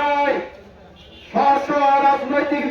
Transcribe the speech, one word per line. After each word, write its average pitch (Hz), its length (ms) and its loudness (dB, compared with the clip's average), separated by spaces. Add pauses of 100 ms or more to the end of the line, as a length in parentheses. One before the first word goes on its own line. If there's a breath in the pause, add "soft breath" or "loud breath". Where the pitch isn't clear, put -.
নাই। 285 320 0 (960)
স্ব - 80 -10 (280)
স্ব 285 80 -4 (340)
রাজনৈতিক 285 640 0